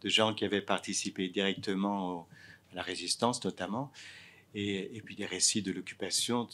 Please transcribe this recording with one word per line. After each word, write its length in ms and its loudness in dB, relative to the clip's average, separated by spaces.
de 60 -2
gens 240 6
qui 120 -2
avaient 160 4
participé 680 0
directement 840 2
au, 60 -4
à 40 -10
la 60 -4
résistance 600 0
notamment, 460 -2
et, 420 -2
et 60 -10
puis 140 -14
des 100 -4
récits 340 4
de 120 0
l'occupation 800 -2